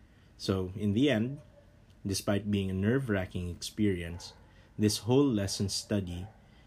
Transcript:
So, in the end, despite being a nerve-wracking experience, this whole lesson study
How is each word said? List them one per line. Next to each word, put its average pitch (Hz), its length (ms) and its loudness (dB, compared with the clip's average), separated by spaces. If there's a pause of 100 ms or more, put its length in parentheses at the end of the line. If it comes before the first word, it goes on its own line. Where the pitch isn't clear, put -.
(380)
So, 95 380 -2
in 101 180 0
the 135 160 4
end, 127 300 0 (640)
despite 101 460 0
being 98 180 0
a 95 40 -4
nerve-wracking 98 760 0
experience, 87 840 -4 (440)
this 107 220 2
whole 127 260 4
lesson 101 440 0
study 90 580 -4 (400)